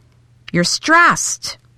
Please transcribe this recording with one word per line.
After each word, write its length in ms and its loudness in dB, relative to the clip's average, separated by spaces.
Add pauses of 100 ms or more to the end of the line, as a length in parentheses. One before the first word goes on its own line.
(520)
You're 140 0
stressed. 920 0 (200)